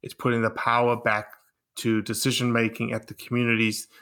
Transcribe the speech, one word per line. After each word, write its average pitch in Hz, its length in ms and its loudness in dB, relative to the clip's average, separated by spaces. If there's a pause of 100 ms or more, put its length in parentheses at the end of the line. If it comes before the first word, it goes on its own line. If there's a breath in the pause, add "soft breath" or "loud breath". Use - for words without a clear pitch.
It's - 120 -14
putting 117 280 0
the 110 100 2
power 120 440 2
back 107 380 -2 (460)
to 110 220 2
decision-making 117 920 0
at 113 140 -8
the 110 60 -16
communities. 113 760 0 (120)